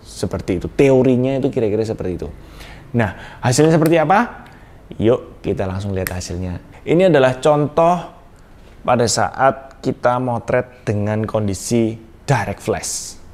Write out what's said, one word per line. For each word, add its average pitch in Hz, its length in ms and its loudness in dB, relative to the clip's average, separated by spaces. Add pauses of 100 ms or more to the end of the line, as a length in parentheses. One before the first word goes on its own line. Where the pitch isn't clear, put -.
Seperti 92 560 -4
itu. - 80 -6
Teorinya 131 640 4
itu 135 160 -2
kira-kira 110 320 0
seperti 92 420 -6
itu. 78 40 -10 (680)
Nah, - 480 -4
hasilnya 151 320 4
seperti 160 240 4
apa? 190 500 0 (540)
Yuk, - 400 0
kita 101 240 -4
langsung 95 260 -6
lihat 92 220 -4
hasilnya. 90 480 -8 (240)
Ini 180 240 4
adalah 131 320 4
contoh 156 540 2 (920)
pada 120 240 2
saat - 720 -2
kita 123 400 0
motret 123 640 -4
dengan 107 400 -2
kondisi 110 720 -2 (240)
direct 104 400 -2
flash. - 560 -6 (160)